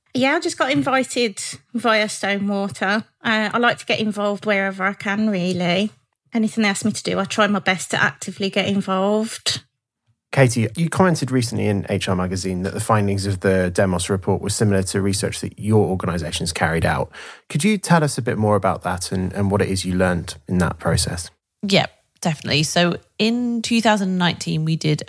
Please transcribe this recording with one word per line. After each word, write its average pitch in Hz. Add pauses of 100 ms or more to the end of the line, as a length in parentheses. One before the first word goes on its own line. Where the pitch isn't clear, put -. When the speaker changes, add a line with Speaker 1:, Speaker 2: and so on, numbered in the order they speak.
(140)
Speaker 1:
Yeah, 269
I 349
just 330
got 285
invited 262 (320)
via 220
Stonewater. 202 (200)
Uh, 220
I -
like 240
to -
get -
involved 208
wherever 196
I 196
can, 208
really, 180 (460)
anything 220
they 202
ask 196
me 208
to -
do, 180
I 190
try 208
my 202
best 185
to -
actively 196
get 190
involved. 196 (680)
Speaker 2:
Katie, 120
you 170
commented 160
recently 113
in 101
H 101
R 92
Magazine 92
that 95
the 107
findings 101
of 98
the 92
Demos 92
report 95
were 98
similar 98
to 95
research 98
that -
your 104
organisation's 85
carried 82
out. 78 (380)
Could 151
you 214
tell 170
us 143
a 135
bit 117
more 104
about 95
that 90
and, 92
and 101
what 101
it -
is 95
you 92
learned 92 (140)
in 90
that 87
process? - (320)
Speaker 3:
Yep, 190 (300)
definitely. 151
So 175 (200)
in 233
two 233
thousand 202
nineteen, 165
we 160
did 151